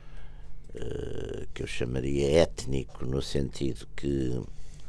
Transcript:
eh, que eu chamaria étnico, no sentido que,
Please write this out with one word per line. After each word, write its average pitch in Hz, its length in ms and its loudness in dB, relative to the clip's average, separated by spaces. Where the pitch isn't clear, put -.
eh, - 800 -4
que - 100 -4
eu - 40 -4
chamaria 69 720 4
étnico, 67 640 2
no 65 160 2
sentido 67 760 0
que, 65 460 0